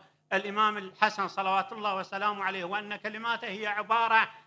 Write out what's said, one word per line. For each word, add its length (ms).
الإمام 460
الحسن 500
صلوات 440
الله 240
وسلامه 480
عليه 200
وأن 320
كلماته 520
هي 180
عبارة 640